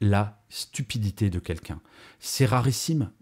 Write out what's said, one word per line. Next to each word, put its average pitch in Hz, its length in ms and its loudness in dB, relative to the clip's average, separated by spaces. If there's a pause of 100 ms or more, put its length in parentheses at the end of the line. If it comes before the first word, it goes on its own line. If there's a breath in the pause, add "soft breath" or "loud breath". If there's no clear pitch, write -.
La 101 480 2
stupidité - 800 -2
de 87 100 -2
quelqu'un. 82 420 -8 (380 loud breath)
C'est - 260 0
rarissime, 127 680 0 (100)